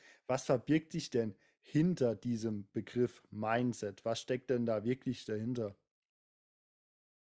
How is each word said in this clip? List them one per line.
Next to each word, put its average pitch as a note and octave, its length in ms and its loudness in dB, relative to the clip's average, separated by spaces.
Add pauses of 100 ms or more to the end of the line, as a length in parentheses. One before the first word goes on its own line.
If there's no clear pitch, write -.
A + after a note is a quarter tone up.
(280)
Was B2+ 180 0
verbirgt D3 480 2
sich E3 160 -4
denn A2+ 260 0 (260)
hinter D3 540 2
diesem A2 580 -4
Begriff A#2+ 580 -2
Mindset? A2 720 -2
Was A2+ 160 -2
steckt B2+ 280 -4
denn B2 160 2
da A2 200 0
wirklich B2+ 400 -2
dahinter? A2 500 -4 (1600)